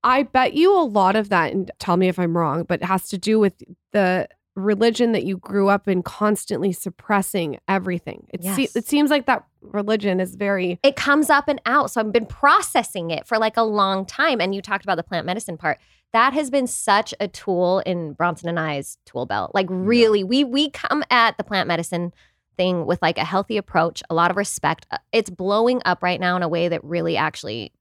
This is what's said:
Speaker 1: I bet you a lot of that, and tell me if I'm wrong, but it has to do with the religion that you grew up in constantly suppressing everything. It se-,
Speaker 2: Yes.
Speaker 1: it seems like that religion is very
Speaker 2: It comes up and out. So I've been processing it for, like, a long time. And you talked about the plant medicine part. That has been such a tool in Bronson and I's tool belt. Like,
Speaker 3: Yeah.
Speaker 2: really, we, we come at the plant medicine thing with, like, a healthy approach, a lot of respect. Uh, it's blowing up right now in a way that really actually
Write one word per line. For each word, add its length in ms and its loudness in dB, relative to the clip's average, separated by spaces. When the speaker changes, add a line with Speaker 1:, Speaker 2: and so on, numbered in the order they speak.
Speaker 1:
I 200 2
bet 320 0
you 200 4
a 100 4
lot 320 2
of 120 0
that, 240 2
and 260 -4
tell 200 0
me 100 4
if 100 -2
I'm 180 0
wrong, 280 0
but 160 -4
it 60 -6
has 240 -2
to 80 -6
do 200 2
with 240 2
the 340 2
religion 560 2
that 120 0
you 120 -4
grew 320 0
up 180 2
in 160 2
constantly 720 -2
suppressing 880 -4
everything. 640 -4
It 120 -10
se-, 200 -2
Speaker 2:
Yes. 140 -2
Speaker 1:
it 100 -4
seems 240 2
like 160 2
that 180 0
religion 600 -2
is 140 -4
very 480 -2
Speaker 2:
It 140 4
comes 340 2
up 180 4
and 180 -2
out. 240 2
So 100 -2
I've 120 -4
been 140 2
processing 840 0
it 160 -6
for, 120 -2
like, 180 0
a 60 2
long 440 0
time. 340 0
And 140 0
you 60 -6
talked 240 -6
about 120 0
the 60 -6
plant 220 -6
medicine 320 -6
part. 220 -2
That 200 6
has 180 -2
been 160 2
such 540 0
a 80 -2
tool 580 0
in 280 -4
Bronson 340 -2
and 100 -2
I's 480 -6
tool 180 -6
belt. 300 -4
Like, 160 0
Speaker 3:
Yeah. 80 -4
Speaker 2:
really, 460 4
we, 180 2
we 280 0
come 400 -4
at 260 4
the 80 -8
plant 240 -2
medicine 440 -4
thing 300 0
with, 140 -2
like, 180 0
a 60 -2
healthy 320 -2
approach, 540 -2
a 40 -2
lot 180 4
of 40 -2
respect. 540 -2
Uh, 80 -6
it's 180 0
blowing 540 0
up 180 0
right 180 0
now 160 0
in 60 -2
a 60 -2
way 200 0
that 160 -4
really 320 -2
actually 640 -6